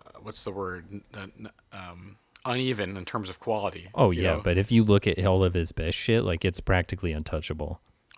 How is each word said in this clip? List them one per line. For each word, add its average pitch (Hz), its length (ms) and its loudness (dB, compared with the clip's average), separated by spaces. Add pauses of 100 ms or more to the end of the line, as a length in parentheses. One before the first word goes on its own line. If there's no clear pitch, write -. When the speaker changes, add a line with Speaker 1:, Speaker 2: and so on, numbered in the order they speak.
(200)
Speaker 1:
what's - 240 -4
the 104 60 -6
word? 92 400 -8
N-, 101 140 -12 (100)
n-, 104 360 -16 (220)
um, 92 440 -16 (280)
uneven 123 520 -2
in 92 80 -8
terms 104 240 -6
of 92 100 -10
quality, 101 560 -4
Speaker 2:
Oh, 107 160 6
Speaker 1:
you 85 120 0
Speaker 2:
yeah, 87 120 4
Speaker 1:
know? 78 80 -4
Speaker 2:
but 90 160 2
if 101 140 2
you 113 120 8
look 101 220 6
at 92 180 0
all 95 200 4
of 90 100 2
his 85 180 0
best 80 240 -2
shit, 113 280 2
like, 90 200 -2
it's 92 160 -2
practically 90 520 0
untouchable. 78 680 -6 (380)